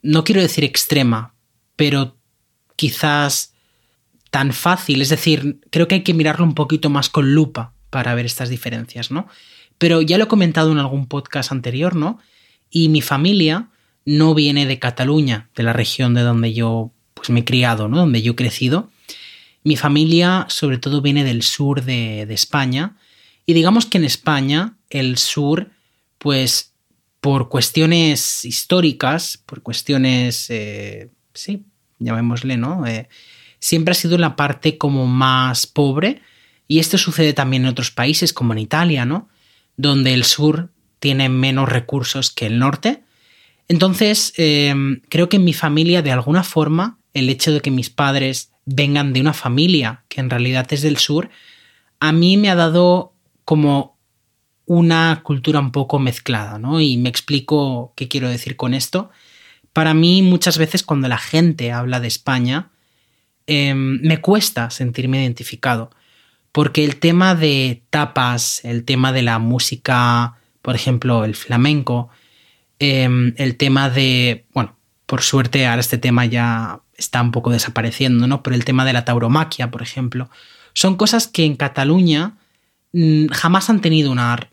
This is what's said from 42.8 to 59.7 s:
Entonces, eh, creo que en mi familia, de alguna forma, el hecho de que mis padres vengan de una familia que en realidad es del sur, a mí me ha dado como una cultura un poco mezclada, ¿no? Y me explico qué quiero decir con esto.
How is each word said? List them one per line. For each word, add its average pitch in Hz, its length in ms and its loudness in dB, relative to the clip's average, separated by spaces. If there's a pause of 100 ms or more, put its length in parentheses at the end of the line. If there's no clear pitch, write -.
Entonces, 185 720 0
eh, 147 360 2 (360)
creo 170 200 2
que 208 80 2
en 185 60 4
mi 170 100 4
familia, 165 480 2
de 143 100 -2
alguna 135 320 2
forma, 165 540 0 (160)
el 131 160 0
hecho 135 220 0
de 147 100 0
que 143 100 -4
mis 127 180 -2
padres 139 600 -2 (140)
vengan 139 480 0
de 127 80 2
una 147 120 2
familia 131 760 0
que - 120 -10
en 123 80 -4
realidad 127 420 -2
es 143 100 -2
del 151 160 0
sur, 151 320 -2 (680)
a 156 120 2
mí 175 260 4
me 208 120 2
ha 180 60 2
dado 175 580 2 (320)
como 147 520 2 (720)
una 165 560 2
cultura 147 360 -2
un 135 120 -2
poco 139 260 -2
mezclada, 110 600 -4
¿no? 143 200 -2
Y 135 180 2
me 123 120 0
explico 131 840 -4
qué 131 120 -10
quiero 123 220 -4
decir 123 260 -8
con 127 200 -4
esto. 180 340 -4 (640)